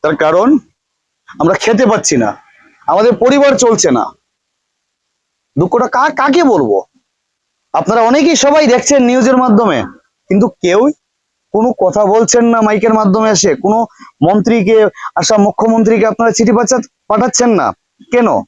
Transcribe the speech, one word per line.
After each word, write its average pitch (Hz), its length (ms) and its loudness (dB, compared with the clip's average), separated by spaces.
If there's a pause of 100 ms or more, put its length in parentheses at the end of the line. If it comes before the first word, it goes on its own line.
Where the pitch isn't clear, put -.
তার 156 120 -2
কারণ 160 320 0 (800)
আমরা 165 260 -2
খেতে 220 300 0
পাচ্ছি 190 320 -2
না, 113 120 -2 (580)
আমাদের 208 260 2
পরিবার 277 440 2
চলছে 226 340 0
না। 120 120 -2 (1600)
দুঃখটা 240 280 -2
কা-, 277 300 -2
কাকে 277 260 2
বলবো? 147 340 2 (960)
আপনারা 208 280 0
অনেকেই 277 340 2
সবাই 285 320 2
দেখছেন 247 360 2
নিউজের 254 340 2
মাধ্যমে, 214 420 0 (500)
কিন্তু 202 180 0 (140)
কেউই 202 300 0 (600)
কোনো 220 160 0 (100)
কথা 196 260 0
বলছেন 226 400 2
না 233 160 0
মাইকের 214 320 0
মাধ্যমে 220 360 0
এসে। 196 260 0
কোনো 208 240 -2 (420)
মন্ত্রীকে, 208 560 0 (380)
আসা 185 220 -2
মুখ্যমন্ত্রীকে 220 680 0
আপনারা 226 260 0
চিঠি 226 200 0
পাচা-, 240 380 -2 (180)
পাঠাচ্ছেন 240 420 -2
না। 170 180 0 (440)
কেন? 240 160 0 (200)